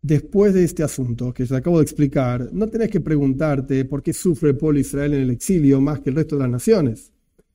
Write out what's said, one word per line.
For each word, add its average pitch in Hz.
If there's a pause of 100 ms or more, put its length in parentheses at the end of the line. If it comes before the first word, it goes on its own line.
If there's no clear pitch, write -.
Después 190
de 185
este 160
asunto 123
que 127
te 131
acabo 170
de 156
explicar, 131
no 208
tenés 220
que 196
preguntarte 139
por 139
qué 165
sufre 160
el 135
pueblo 156
de 139
Israel 143
en 135
el 127
exilio 139
más 139
que 131
el 131
resto 156
de 139
las 123
naciones, 127 (420)